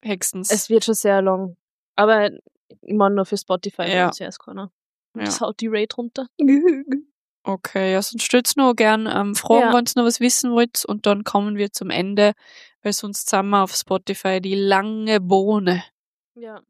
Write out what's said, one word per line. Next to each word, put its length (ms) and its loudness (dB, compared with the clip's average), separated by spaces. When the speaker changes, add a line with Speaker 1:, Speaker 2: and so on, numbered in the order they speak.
Speaker 1:
höchstens. 460 -6
Speaker 2:
Es 180 -2
wird 160 4
schon 100 0
sehr 280 2
lang. 340 -2
Aber 320 4
ich 680 -12
mein 200 4
nur 100 0
für 140 -6
Spotify, 520 -6
Speaker 1:
Ja. 160 2
Speaker 2:
sonst 140 -4
hört's 180 -12
keiner. 320 -14
Und 60 -10
Speaker 1:
Ja. 60 -4
Speaker 2:
das 140 -6
haut 200 -6
die 80 -4
Rate 280 -4
runter. 300 -8
<laughs> 680 2
Speaker 1:
Okay, 520 -2
ja, 80 2
sonst 220 -6
stellt's 320 2
noch 180 4
gern, 360 2
ähm, 240 -2
Fragen, 360 4
Speaker 2:
Ja. 40 4
Speaker 1:
wenn's 220 0
noch 80 2
was 160 0
wissen 320 0
wollt. 320 0
Und 220 -4
dann 180 2
kommen 320 -2
wir 160 -4
zum 160 -8
Ende, 460 2
weil 100 -4
sonst 380 -8
sind 180 0
wir 160 4
auf 100 -8
Spotify 680 -4
die 120 -4
lange 680 0
Bohne. 600 0
Speaker 2:
Ja. 360 -20